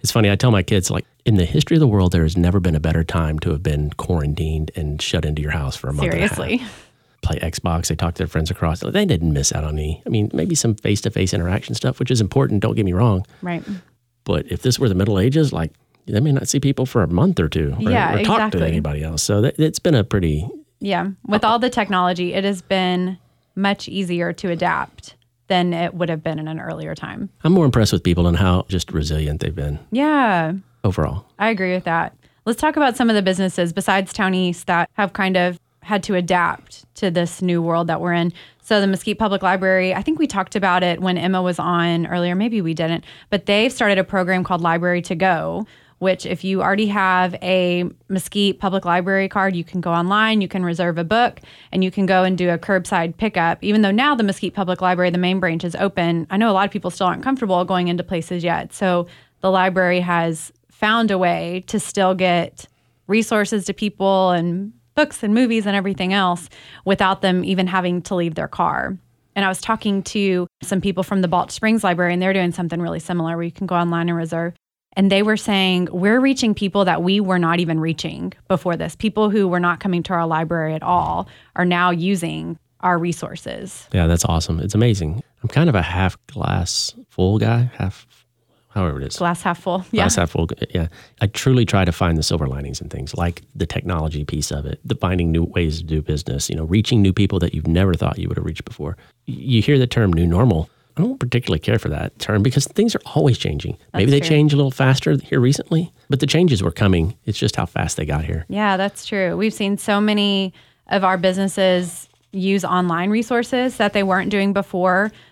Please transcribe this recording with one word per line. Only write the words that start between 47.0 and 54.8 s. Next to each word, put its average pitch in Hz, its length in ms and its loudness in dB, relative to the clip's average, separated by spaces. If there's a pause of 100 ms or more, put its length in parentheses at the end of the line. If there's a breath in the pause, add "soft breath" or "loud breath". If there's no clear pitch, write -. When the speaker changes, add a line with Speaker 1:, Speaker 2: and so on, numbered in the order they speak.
Speaker 2:
a 180 420 0 (240)
Mesquite 196 520 -2
Public 190 260 -2
Library 185 420 0
card, 190 260 0
you 170 80 -4
can 175 200 -6
go 170 100 -2
online, 208 480 2
you 190 80 -2
can 185 160 -4
reserve 170 320 -2
a 170 80 -2
book, 226 360 0 (300 loud breath)
and 185 140 0
you 185 60 0
can 190 160 0
go 185 180 4
and 185 140 0
do 180 100 0
a 170 80 2
curbside 175 600 -2
pickup. 170 440 0
Even 208 200 2
though 196 80 4
now 269 240 2
the 226 100 0
Mesquite 196 300 -4
Public 185 260 -2